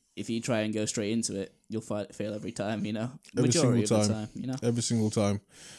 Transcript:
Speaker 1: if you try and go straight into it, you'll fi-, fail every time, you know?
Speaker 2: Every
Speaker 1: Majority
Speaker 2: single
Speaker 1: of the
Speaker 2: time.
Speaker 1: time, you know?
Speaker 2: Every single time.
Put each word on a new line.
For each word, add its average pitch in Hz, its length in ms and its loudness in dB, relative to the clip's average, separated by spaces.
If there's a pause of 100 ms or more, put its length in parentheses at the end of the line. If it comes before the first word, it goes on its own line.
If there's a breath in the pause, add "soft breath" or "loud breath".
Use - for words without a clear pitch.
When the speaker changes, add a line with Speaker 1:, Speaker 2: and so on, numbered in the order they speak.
(180)
Speaker 1:
if 104 120 -8
you 113 120 -2
try 113 200 0
and 107 120 -2
go 107 120 0
straight 104 280 -2
into 110 260 -2
it, 95 140 -8 (160)
you'll 107 120 -4
fi-, 104 300 -6
fail 107 220 -6
every 104 180 -8
time, 104 340 -4
you 104 80 -2
know? 113 180 -4 (260)
Speaker 2:
Every 123 100 4
Speaker 1:
Majority 120 380 4
Speaker 2:
single 107 160 4
Speaker 1:
of 104 60 4
the 104 60 4
Speaker 2:
time. 107 140 -4
Speaker 1:
time, - 140 -10
you 120 60 -6
know? 131 140 -4
Speaker 2:
Every 120 220 2
single 110 260 2
time. 101 320 2 (380 loud breath)